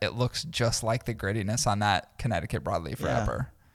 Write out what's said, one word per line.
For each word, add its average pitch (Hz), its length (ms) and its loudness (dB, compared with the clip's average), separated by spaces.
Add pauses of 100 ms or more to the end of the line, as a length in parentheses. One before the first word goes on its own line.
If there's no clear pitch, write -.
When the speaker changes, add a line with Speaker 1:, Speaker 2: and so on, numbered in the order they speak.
Speaker 1:
it 101 120 0
looks 123 300 0
just - 400 0
like 113 220 0
the 120 100 -2
grittiness 107 520 0
on 104 120 2
that 104 380 2
Connecticut - 460 0
broadleaf 85 380 -2
Speaker 2:
Yeah. 87 60 -2
Speaker 1:
wrapper. - 440 0 (240)